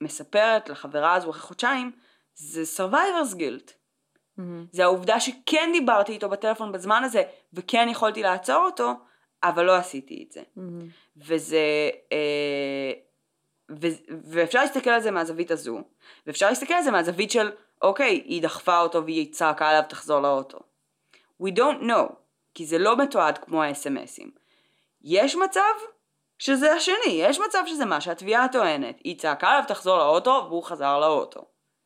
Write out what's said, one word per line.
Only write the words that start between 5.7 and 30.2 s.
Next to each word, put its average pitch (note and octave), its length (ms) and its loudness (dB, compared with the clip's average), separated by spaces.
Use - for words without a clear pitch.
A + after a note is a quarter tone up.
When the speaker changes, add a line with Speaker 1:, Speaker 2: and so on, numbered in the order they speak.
Speaker 1:
דיברתי A#3 400 2
איתו G3+ 160 -6
בטלפון G#3+ 440 -4
בזמן G3+ 320 0
הזה, A3+ 180 2
וכן A#3 380 0
יכולתי A3 320 -2
לעצור G3 420 2
אותו, B3 280 -2
אבל F3 220 2
לא F#3 120 6
עשיתי F3 520 -8
את - 40 -20
זה. - 100 -18
Speaker 2:
מהמם. F3 320 -14
Speaker 1:
וזה... D3+ 720 0
אה, C#3+ 800 -4
ו-, D#3+ 440 -8
ואפשר E3 360 0
להסתכל C4+ 300 0
על A#3 100 4
זה A3 100 -2
מהזווית E3 400 -4
הזו, C#3 300 -6
ואפשר F#3+ 220 0
להסתכל B3+ 260 0
על F4 80 2
זה C#4+ 80 0
מהזווית F3+ 400 0
של, G#3+ 200 2
אוקיי, G3 420 2
היא E3 180 -6
דחפה F3 380 0
אותו E3 240 0
והיא D#3+ 280 -4
צעקה D#3 360 0
עליו, D#3 200 6
"תחזור D3 320 -2
לאוטו". C#3 380 -2
We F#3 40 -4
don't A#3+ 360 0
know, A3+ 300 2
כי E3 120 -12
זה E3 120 0
לא G#3+ 180 4
מתועד A3+ 420 2
כמו D#3+ 240 -2
ה-S D3 120 0
M - 420 -8
S'ים. - 140 -18
יש G#3 340 2
מצב F#4+ 240 0
שזה C#4 340 2
השני, E4+ 220 0
יש G#3+ 340 2
מצב G4 260 0
שזה D#4 180 -4
מה D#3+ 160 0
שהתביעה F#3 480 0
טוענת, D#3 560 -2
היא E3+ 140 -8
צעקה D#3 300 -2
עליו, C4+ 200 4
"תחזור F#3 300 2
לאוטו", E3+ 500 4